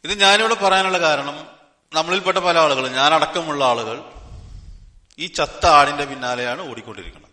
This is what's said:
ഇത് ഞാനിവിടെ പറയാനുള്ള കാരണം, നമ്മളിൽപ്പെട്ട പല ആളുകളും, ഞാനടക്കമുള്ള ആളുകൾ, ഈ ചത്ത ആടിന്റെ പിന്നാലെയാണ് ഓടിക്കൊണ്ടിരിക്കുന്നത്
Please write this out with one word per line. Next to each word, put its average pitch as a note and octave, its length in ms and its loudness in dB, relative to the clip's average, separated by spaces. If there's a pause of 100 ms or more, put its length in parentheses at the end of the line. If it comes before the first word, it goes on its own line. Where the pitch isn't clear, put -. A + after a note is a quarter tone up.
ഇത് F3 140 -4
ഞാനിവിടെ G#3+ 400 4
പറയാനുള്ള F#3+ 420 2
കാരണം, D3 380 0 (540)
നമ്മളിൽപ്പെട്ട F3+ 460 -2
പല F3 200 0
ആളുകളും, C3+ 340 2
ഞാനടക്കമുള്ള D3+ 720 0
ആളുകൾ, A#2+ 320 -2 (1200)
ഈ E3 80 -8 (100)
ചത്ത - 320 -4
ആടിന്റെ C#3+ 380 6
പിന്നാലെയാണ് B2+ 560 -6
ഓടിക്കൊണ്ടിരിക്കുന്നത് A2 720 -16